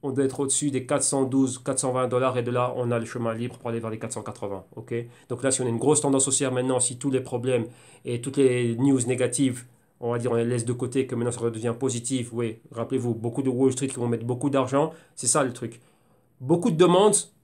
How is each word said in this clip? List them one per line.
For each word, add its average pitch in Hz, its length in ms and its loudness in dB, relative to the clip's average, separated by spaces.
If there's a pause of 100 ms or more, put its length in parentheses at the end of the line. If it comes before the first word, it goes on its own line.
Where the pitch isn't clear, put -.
On 139 80 -4
doit 131 140 2
être 135 160 -2
au-dessus 139 300 0
des 123 160 -4
quatre 147 160 0
cent 135 220 2
douze, 131 340 0
quatre - 200 -4
cent 131 140 -2
vingt 127 160 0
dollars. 123 300 0
Et 123 40 -2
de 117 80 -2
là, 123 240 0
on 123 160 -2
a 120 80 2
le 117 60 -2
chemin 117 300 -4
libre 120 240 -8
pour - 100 -8
aller 117 120 -4
vers 113 100 -6
les 110 80 -8
quatre 123 140 -8
cent 110 100 -8
quatre-vingts. 98 420 -8 (120)
Ok ? 120 180 -10 (340)
Donc 123 140 -8
là, 135 80 2
si 127 100 0
on 123 60 0
a - 20 0
une 117 80 0
grosse 147 240 4
tendance 135 260 2
haussière 131 260 0
maintenant, 127 280 0
si 120 160 -2
tous 139 140 -2
les 131 100 2
problèmes 123 460 -2 (400)
et 120 160 -4
toutes 127 160 -4
les 123 380 4
news 131 300 4
négatives, 127 600 0 (340)
on 120 120 -2
va 120 60 -2
dire, 117 140 0
on 117 40 2
les 117 100 2
laisse 120 180 0
de 123 80 -2
côté, 127 340 -2
que 127 80 -6
maintenant 120 180 -2
ça 113 80 -8
redevient 113 380 -2
positif. 120 540 -2
Oui, 113 280 -4 (100)
rappelez-vous, 117 440 -2
beaucoup 117 280 -4
de 131 80 0
Wall 131 220 4
Street 131 160 -2
qui - 80 -8
vont 120 120 -2
mettre 113 160 -2
beaucoup 123 240 -2
d'argent. 139 460 2 (200)
C'est - 120 -6
ça 160 180 4
le 123 80 -4
truc. - 300 -12 (580)
Beaucoup 170 300 2
de 165 60 0
demandes 185 400 8 (280)